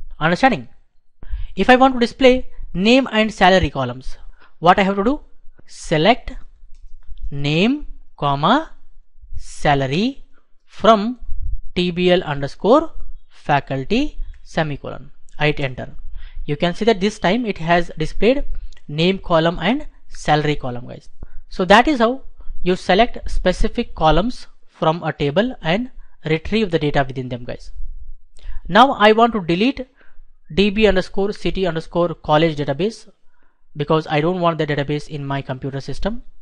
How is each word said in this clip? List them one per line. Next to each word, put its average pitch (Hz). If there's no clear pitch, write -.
Understanding? 170
If 190
I 254
want 262
to 247
display 254
name 233
and 214
salary 180
columns, 131
what 170
I 202
have 196
to 202
do? 269
Select -
name, 160
comma, 151
salary 147
from 220
T 180
B 180
L 180
underscore 156
faculty 143
semicolon. 139
I 147
hit 151
enter. 131
You 147
can 175
see 202
that 208
this 208
time 220
it 202
has 170
displayed 214
name 170
column 170
and 240
salary 151
column, 123
guys. -
So 185
that 208
is 302
how 240
you 180
select -
specific -
columns 165
from 165
a 160
table 165
and 208
retrieve 180
the 165
data 147
within 127
them, 120
guys. -
Now 233
I 214
want 226
to 208
delete 202
D 196
B 214
underscore 196
city 185
underscore 165
college 156
database 147
because 156
I 151
don't 180
want 170
the 156
database 147
in 147
my 139
computer 135
system. 202